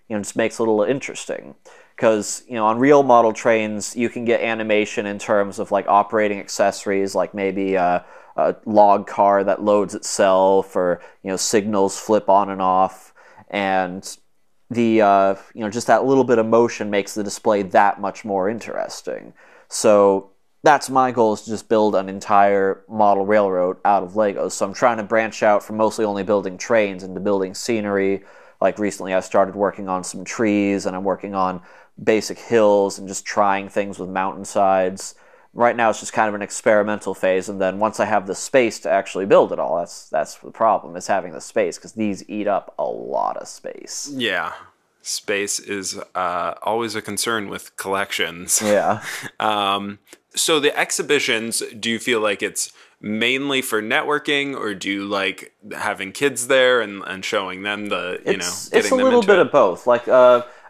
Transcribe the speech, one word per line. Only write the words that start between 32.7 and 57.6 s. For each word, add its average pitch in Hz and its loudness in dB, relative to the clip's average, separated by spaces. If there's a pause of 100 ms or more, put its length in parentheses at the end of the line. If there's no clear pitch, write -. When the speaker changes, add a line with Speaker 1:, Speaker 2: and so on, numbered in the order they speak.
Speaker 1:
and 98 -14
just 95 -10
trying 98 0
things 101 -6
with 95 -10
mountainsides. 95 -2 (400)
Right 117 2
now 117 2
it's 107 -2
just - -12
kind 110 0
of 104 -6
an 104 -6
experimental 104 0
phase, 92 0
and 98 -6
then 95 -2
once 107 -2
I 107 0
have 101 0
the 92 -6
space 120 0
to - -2
actually 98 -2
build 113 4
it 82 -6
all, 80 -2
that's, - -8
that's 78 -4
the - -20
problem, 95 0
is 90 -12
having 92 -2
the 65 -14
space, 95 -4
'cause - -20
these 104 -4
eat 101 -6
up 98 -4
a 73 -4
lot 58 -4
of - -14
space. - -14
Speaker 2:
Yeah. 95 -2 (500)
Space - -4
is, 98 -8 (140)
uh, 87 -4
always 110 -4
a 107 -6
concern 104 -4
with - -14
collections. 92 -4
Speaker 1:
Yeah. 104 2 (220)
Speaker 2:
<laughs> - -14
Um, 101 -2 (380)
so 160 2
the 139 0
exhibitions, 135 -2 (160)
do 110 -4
you 113 -2
feel 113 0
like 104 -2
it's - -6 (300)
mainly 127 -2
for 110 -2
networking, 143 -2
or 107 -6
do 90 -10
you 98 -4
like 98 -4 (240)
having 98 -8
kids 123 -2
there 127 4
and, 101 -6
and 95 -8
showing 95 -4